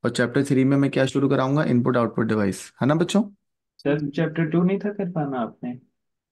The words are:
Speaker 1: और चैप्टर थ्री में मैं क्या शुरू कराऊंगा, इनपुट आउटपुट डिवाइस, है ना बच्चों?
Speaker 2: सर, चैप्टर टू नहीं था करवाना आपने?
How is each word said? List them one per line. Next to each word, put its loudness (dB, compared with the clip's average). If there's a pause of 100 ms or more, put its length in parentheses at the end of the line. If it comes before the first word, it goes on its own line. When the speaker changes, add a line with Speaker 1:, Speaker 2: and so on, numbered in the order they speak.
Speaker 1:
और 0
चैप्टर 0
थ्री 2
में 2
मैं 2
क्या 2
शुरू 0
कराऊंगा, 2
इनपुट 2
आउटपुट 0
डिवाइस, -2 (100)
है 2
ना 2
बच्चों? 0 (540)
Speaker 2:
सर, -2
चैप्टर -2
टू 2
नहीं 0
था -4
करवाना -4
आपने? -8 (540)